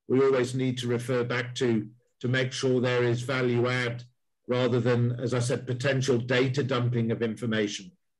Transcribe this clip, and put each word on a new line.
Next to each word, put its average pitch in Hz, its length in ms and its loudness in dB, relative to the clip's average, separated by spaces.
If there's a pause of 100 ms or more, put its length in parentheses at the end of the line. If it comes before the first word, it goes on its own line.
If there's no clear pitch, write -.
we 131 120 2
always 127 340 2
need 127 240 -2
to 123 80 -4
refer 120 380 0
back 123 320 -4
to, 113 320 0 (320)
to 123 80 -4
make 131 240 0
sure 127 280 0
there 123 220 2
is 120 200 0
value 123 440 0
add 123 380 -2 (420)
rather 123 320 2
than, 120 400 2
as 120 160 -4
I 127 60 2
said, 123 260 -2
potential 131 520 0
data 127 440 0
dumping 120 480 0
of 107 120 -2
information, 107 680 -2 (300)